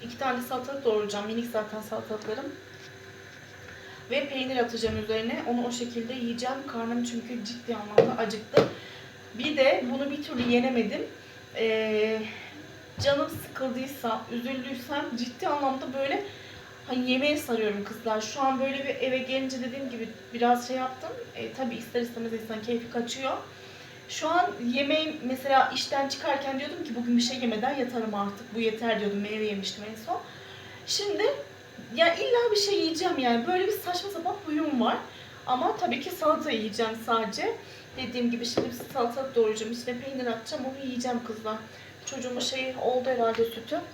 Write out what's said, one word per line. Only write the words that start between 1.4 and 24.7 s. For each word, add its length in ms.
zaten 300
salatalıklarım. 640
Ve 180
peynir 280
atacağım 460
üzerine. 460
Onu 180
o 40
şekilde 420
yiyeceğim. 540
Karnım 360
çünkü 420
ciddi 300
anlamda 460
acıktı. 420
Bir 240
de 340
bunu 200
bir 120
türlü 280
yenemedim. 500
Ee, 680
canım 260
sıkıldıysa, 920
üzüldüysem 760
ciddi 300
anlamda 460
böyle 300
hani 240
yemeğe 260
sarıyorum 460
kızlar. 380
Şu 200
an 180
böyle 240
bir 120
eve 100
gelince 460
dediğim 260
gibi 200
biraz 340
şey 100
yaptım. 320
Ee, 180
tabii 220
ister 260
istemez 320
insan 280
keyfi 300
kaçıyor. 420
Şu 200
an 220
yemeğim 580